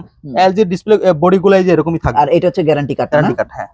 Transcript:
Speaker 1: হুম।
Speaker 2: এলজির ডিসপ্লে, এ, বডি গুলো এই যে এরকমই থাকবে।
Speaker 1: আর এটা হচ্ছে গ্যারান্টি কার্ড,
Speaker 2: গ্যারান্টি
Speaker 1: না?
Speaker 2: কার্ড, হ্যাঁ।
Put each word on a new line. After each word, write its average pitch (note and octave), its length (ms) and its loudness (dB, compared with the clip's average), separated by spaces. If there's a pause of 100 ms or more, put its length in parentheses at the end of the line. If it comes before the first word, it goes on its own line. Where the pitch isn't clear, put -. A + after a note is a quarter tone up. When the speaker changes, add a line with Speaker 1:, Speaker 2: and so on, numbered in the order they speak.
(240)
Speaker 1:
হুম। C#3 140 -14
Speaker 2:
এলজির F#3+ 320 2
ডিসপ্লে, G3+ 260 -2
এ, F#3 180 2
বডি F3+ 240 2
গুলো G3 180 2
এই F#3+ 80 2
যে F3+ 80 2
এরকমই D#3+ 280 0
থাকবে। B2+ 220 -2
Speaker 1:
আর C#3+ 80 2
এটা E3+ 180 2
হচ্ছে F3 160 -2
গ্যারান্টি D3 320 -2
কার্ড, B2 160 -6
Speaker 2:
গ্যারান্টি D3+ 220 0
Speaker 1:
না? - 40 -10
Speaker 2:
কার্ড, G#2+ 160 -4
হ্যাঁ। A2 200 -14